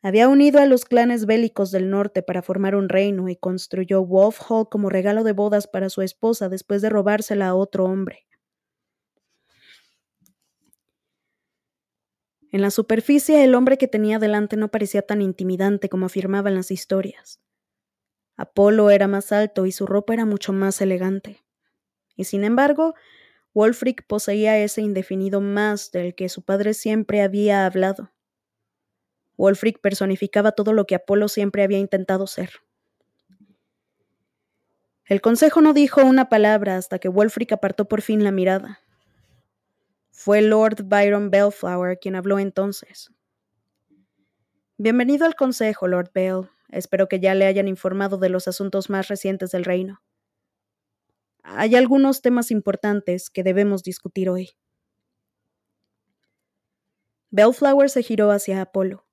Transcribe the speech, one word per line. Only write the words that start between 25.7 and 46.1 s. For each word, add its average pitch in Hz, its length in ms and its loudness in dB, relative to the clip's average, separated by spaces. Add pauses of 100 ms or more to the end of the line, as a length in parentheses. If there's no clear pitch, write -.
del 180 240 -6
que 185 120 -8
su 180 160 -12
padre 202 300 -2
siempre 214 480 -2
había 196 460 2
hablado. 190 440 -4 (1300)
Wulfric 196 440 0
personificaba 196 720 0
todo 214 200 -2
lo 208 140 2
que 196 80 -2
Apolo 202 340 0
siempre 202 360 -2
había 196 160 0
intentado 190 480 -4
ser. 185 240 -12 (2500)
El 196 140 0
consejo 294 420 4
no 302 120 8
dijo 285 300 4
una 262 260 4
palabra 208 480 2
hasta 185 220 -8
que 190 100 -4
Wulfric 208 440 0
apartó 202 340 -4
por 214 140 -2
fin 214 220 0
la 202 80 0
mirada. 196 480 -4 (1300)
Fue 208 300 2
Lord 214 420 2
Byron 202 480 2
Bellflower 180 640 0
quien 190 180 -8
habló 196 220 -2
entonces. 196 720 -8 (1700)
"Bienvenido 247 480 2
al 330 100 0
consejo, 226 520 -2
Lord 180 260 -2